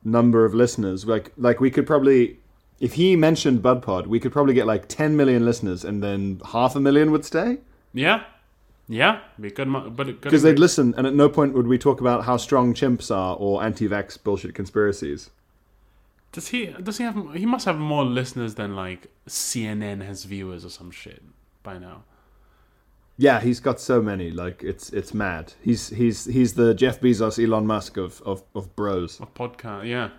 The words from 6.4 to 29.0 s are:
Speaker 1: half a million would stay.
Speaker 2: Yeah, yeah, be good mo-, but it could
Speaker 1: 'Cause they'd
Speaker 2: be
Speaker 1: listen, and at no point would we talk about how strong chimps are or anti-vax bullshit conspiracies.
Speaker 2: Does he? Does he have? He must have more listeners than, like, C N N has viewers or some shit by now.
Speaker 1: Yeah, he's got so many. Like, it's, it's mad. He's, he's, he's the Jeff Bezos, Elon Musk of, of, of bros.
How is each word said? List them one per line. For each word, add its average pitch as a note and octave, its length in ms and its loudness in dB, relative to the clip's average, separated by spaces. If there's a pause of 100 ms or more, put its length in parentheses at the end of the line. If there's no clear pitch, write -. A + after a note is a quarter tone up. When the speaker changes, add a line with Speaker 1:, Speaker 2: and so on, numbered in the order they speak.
Speaker 1:
half B2+ 240 0
a C#3+ 40 -2
million C#3+ 320 4
would D3+ 140 0
stay. A#3 340 -2 (340)
Speaker 2:
Yeah, E3+ 300 0 (640)
yeah, D3+ 320 0 (200)
be G#2 120 -10
good C3+ 160 -6
mo-, C3 240 -4
but C3 180 -8
it A#2 120 -12
could C#3+ 100 -2
Speaker 1:
'Cause D3 120 6
they'd D#3+ 100 8
Speaker 2:
be C#3+ 60 4
Speaker 1:
listen, D3+ 380 4
and B2+ 80 0
at C3+ 80 0
no C#3+ 160 6
point C#3+ 240 0
would B2 140 2
we B2+ 100 4
talk C3+ 240 2
about A#2+ 240 2
how B2 120 2
strong B2 360 2
chimps A#2+ 420 0
are F#2 220 -2
or G2+ 260 0
anti-vax G#2 600 -4
bullshit G2+ 320 -4
conspiracies. G2 760 -4 (1000)
Speaker 2:
Does - 180 -14
he? A#3+ 180 -6
Does F#3 300 -10
he B3 60 -6
have? G3 320 -8
He F#3 100 -4
must A#3+ 200 -2
have E3+ 120 -2
more D3 280 -2
listeners B2 500 -4
than, G2+ 200 -8
like, F#2 360 -12 (160)
C - 400 -6
N G#2+ 160 -6
N G2+ 180 -8
has F#2+ 220 -14
viewers F#2 420 -12
or F2+ 40 -16
some F2+ 200 -18
shit - 320 -20 (400)
by F#2+ 160 -16
now. F2+ 280 -20 (1120)
Speaker 1:
Yeah, B2+ 200 6
he's A#2+ 200 0
got B2+ 200 -2
so B2+ 200 2
many. G2 300 -4
Like, F2 320 -10
it's, F#2 300 -10
it's G2+ 200 -6
mad. G2 420 -6 (100)
He's, A2+ 260 -2
he's, A2 360 -2
he's B2 280 0
the A#2 220 4
Jeff B2 260 0
Bezos, A2+ 420 2
Elon A2 220 0
Musk G#2+ 320 -4
of, F#2 240 -10
of, F#2+ 220 -8 (100)
of G2 220 -12
bros. F#2+ 440 -6